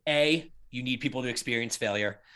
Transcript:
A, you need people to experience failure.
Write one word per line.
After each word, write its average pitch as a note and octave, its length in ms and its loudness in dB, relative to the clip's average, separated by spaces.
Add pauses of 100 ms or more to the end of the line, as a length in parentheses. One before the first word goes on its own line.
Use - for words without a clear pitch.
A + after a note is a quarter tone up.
A, D3+ 460 2 (180)
you B2 120 -8
need B2+ 180 -2
people C3 220 -2
to B2 60 -2
experience A#2 460 -2
failure. G#2 460 0 (160)